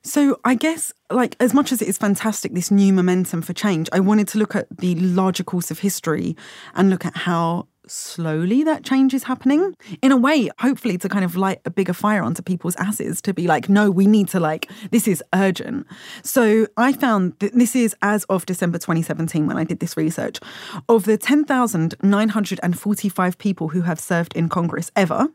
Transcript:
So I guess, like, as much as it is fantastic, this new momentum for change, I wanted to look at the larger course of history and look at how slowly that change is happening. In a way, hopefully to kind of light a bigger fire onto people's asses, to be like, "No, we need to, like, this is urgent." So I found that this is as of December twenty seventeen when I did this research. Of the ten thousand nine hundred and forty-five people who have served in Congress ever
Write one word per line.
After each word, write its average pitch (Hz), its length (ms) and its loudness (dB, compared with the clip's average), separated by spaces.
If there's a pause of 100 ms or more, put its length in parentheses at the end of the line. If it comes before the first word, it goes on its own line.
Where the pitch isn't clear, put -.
So 285 380 2
I 254 100 4
guess, 311 380 -2 (180)
like, 247 300 0
as 247 120 2
much 277 200 2
as 226 100 -2
it 170 60 -2
is 196 100 -4
fantastic, 208 560 -2
this 180 160 -4
new 196 220 6
momentum 180 500 0
for 180 100 -8
change, 175 400 -2
I 180 60 2
wanted 202 300 2
to 214 100 -4
look 214 160 -2
at - 140 -4 (100)
the 180 160 0
larger 185 480 0
course 175 300 -6
of - 80 -10
history 160 560 -4 (400)
and 190 140 4
look 185 140 -2
at - 120 -8
how 170 500 -2 (220)
slowly 170 760 -2
that 311 220 -2
change 269 300 2
is 262 100 -2
happening. 294 500 0 (280)
In 262 100 4
a 269 40 6
way, 262 320 4 (120)
hopefully 233 380 0
to 190 100 -4
kind 190 160 0
of 175 120 -4
light 190 280 0
a - 60 -6
bigger 185 220 0
fire 208 300 0
onto 170 180 -4
people's 180 360 -4
asses, 185 460 -4
to 196 120 -4
be 175 140 -2
like, 156 200 2
"No, 202 220 6
we 190 160 4
need 208 220 4
to, 185 100 -2
like, 160 320 -2 (220)
this 226 160 2
is 175 160 0 (100)
urgent." - 540 -2 (340)
So 220 540 2
I 254 160 2
found 214 480 0
that 202 140 -4
this 240 200 4
is 233 260 2
as 202 240 0
of 190 220 -2
December 175 320 -2
twenty 165 240 -2
seventeen 156 460 -2
when - 80 -2
I 170 80 -2
did - 160 -6
this - 160 -6
research. - 420 -4 (500)
Of 226 160 4
the 214 140 2
ten 294 260 2
thousand 220 560 0
nine 202 280 2
hundred 202 340 -2
and 175 160 0
forty-five 190 600 -2
people 180 320 -4
who 175 120 -2
have 165 160 -2
served - 380 -2
in 170 120 0
Congress 170 460 -4
ever 202 400 2